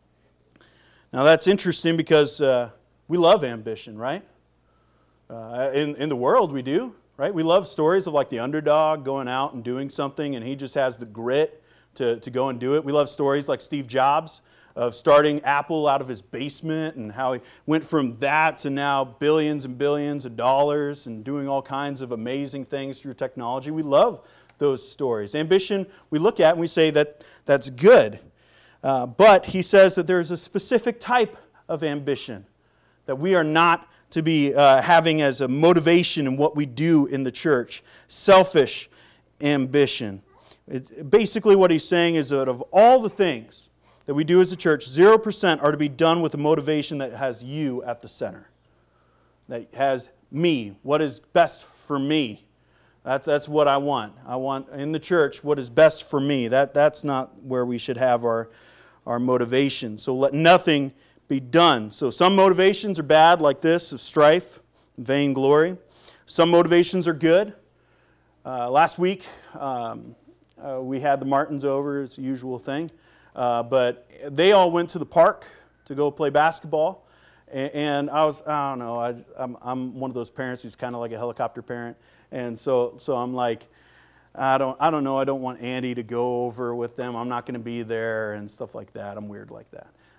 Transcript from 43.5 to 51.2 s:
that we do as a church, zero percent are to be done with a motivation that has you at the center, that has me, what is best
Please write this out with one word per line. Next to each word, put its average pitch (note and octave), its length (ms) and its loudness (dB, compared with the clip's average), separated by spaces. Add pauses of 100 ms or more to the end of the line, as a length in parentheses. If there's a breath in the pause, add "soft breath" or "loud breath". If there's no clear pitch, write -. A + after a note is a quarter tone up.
that C#3+ 80 -6
we D3 100 0
do F3 160 4
as F#3 140 4
a - 20 -12
church, D#3 300 0
zero F3 320 6
percent G3+ 440 -2
are D3 100 2
to D3 60 -2
be D3 120 -2
done E3 320 2
with D#3 120 -2
a - 40 -6
motivation D3+ 640 -2
that C3 120 -8
has A#2 320 -6
you C3+ 400 -6
at A#2+ 180 -10
the A#2 60 -20
center, G#2 420 -12 (1000)
that A#2 260 -12
has C3+ 340 -2 (220)
me, C3+ 500 -2
what D3 200 0
is C3+ 180 -6
best - 440 0